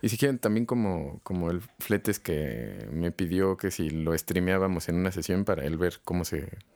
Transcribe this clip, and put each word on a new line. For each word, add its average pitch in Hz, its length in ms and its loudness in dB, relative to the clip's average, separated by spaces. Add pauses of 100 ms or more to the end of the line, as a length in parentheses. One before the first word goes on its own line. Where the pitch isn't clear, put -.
Y 117 60 2
si 110 100 0
quieren 135 220 2
también 113 260 2
como, 92 580 -2
como 87 280 -2
el 87 100 -2 (180)
Fletes 101 400 0
que 57 680 -4
me 82 220 0
pidió 92 460 2
que 95 120 0
si 85 200 0
lo 80 280 2
streameábamos 92 720 2
en 85 80 0
una 92 160 2
sesión 92 320 0
para 85 220 0
él 78 120 0
ver 87 280 0
cómo 87 180 0
se, 73 240 -4 (280)